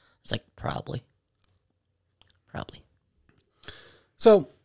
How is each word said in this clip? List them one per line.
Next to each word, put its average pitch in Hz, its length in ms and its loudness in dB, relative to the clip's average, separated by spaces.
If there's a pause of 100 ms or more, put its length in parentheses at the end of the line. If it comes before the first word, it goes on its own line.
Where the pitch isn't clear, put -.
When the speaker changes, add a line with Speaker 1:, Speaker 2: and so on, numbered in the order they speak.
(220)
Speaker 1:
It's - 100 -10
like, - 120 -8 (120)
probably. - 460 -10 (1500)
Probably. - 320 -14 (1400)
Speaker 2:
So, 202 320 6 (160)